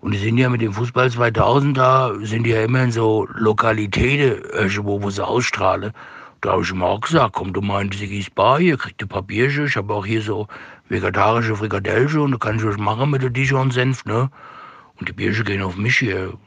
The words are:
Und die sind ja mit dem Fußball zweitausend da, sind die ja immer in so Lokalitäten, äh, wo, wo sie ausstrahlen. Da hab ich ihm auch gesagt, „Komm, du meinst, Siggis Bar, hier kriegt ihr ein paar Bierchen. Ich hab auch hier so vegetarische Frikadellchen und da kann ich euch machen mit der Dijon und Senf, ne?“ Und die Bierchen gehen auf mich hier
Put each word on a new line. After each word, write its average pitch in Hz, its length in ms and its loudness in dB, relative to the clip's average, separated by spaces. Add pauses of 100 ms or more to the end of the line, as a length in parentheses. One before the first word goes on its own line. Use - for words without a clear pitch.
Und 101 120 -4
die 101 60 -2
sind 110 200 0
ja 131 100 4
mit 123 120 0
dem 110 120 -2
Fußball 120 380 0
zweitausend 120 640 2
da, 131 360 4 (100)
sind 113 220 -2
die 117 60 2
ja 110 120 2
immer 127 220 2
in 120 80 2
so 110 420 2
Lokalitäten, 110 1160 2
äh, 101 320 0
wo, 101 180 -2
wo 101 80 -2
sie 98 160 -4
ausstrahlen. 98 640 0 (480)
Da 98 120 0
hab 92 100 2
ich 85 80 -4
ihm 92 140 -2
auch 98 160 0
gesagt, 135 340 2
„Komm, 95 180 -6
du 98 80 -2
meinst, 98 380 -2
Siggis 101 320 -6
Bar, 123 300 4
hier 170 160 4
kriegt - 260 -10
ihr 104 40 -8
ein - 20 -10
paar 98 140 -6
Bierchen. 131 440 0
Ich 139 100 -2
hab 104 140 -4
auch 101 160 -4
hier 110 160 -2
so 104 240 -4 (420)
vegetarische 98 680 0
Frikadellchen 104 640 0
und 143 100 2
da 123 80 0
kann 110 200 -2
ich 107 60 -2
euch 104 140 -2
machen 110 320 0
mit 135 120 0
der 127 80 -2
Dijon 131 320 0
und 131 100 0
Senf, 127 320 -2
ne?“ 117 260 -2 (680)
Und - 80 -8
die - 40 -10
Bierchen 110 320 -2
gehen 98 180 -4
auf 92 140 -6
mich 113 220 -2
hier 95 300 -2 (180)